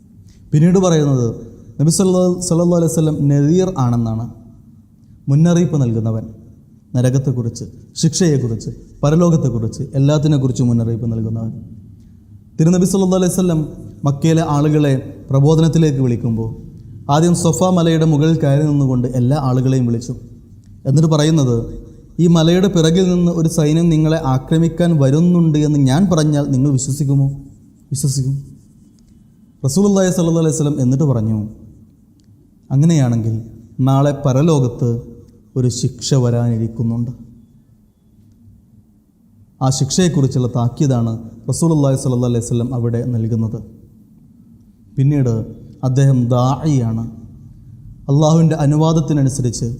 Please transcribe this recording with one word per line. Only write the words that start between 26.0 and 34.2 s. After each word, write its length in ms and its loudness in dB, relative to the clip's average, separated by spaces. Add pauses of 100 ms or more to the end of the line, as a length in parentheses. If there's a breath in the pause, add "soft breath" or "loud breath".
പറഞ്ഞാൽ 300 2
നിങ്ങൾ 280 0
വിശ്വസിക്കുമോ?" 560 0 (640)
വിശ്വസിക്കും. 540 -4 (1200)
റസൂലുള്ളാഹി 460 2
സ്വല്ലല്ലാഹു 360 0
അലൈഹി 100 0
വസല്ലം 240 -2
എന്നിട്ട് 240 0
പറഞ്ഞു, 440 -2 (1200)
അങ്ങനെയാണെങ്കിൽ 640 0 (460)
നാളെ 380 2
പരലോകത്ത് 720 0 (640)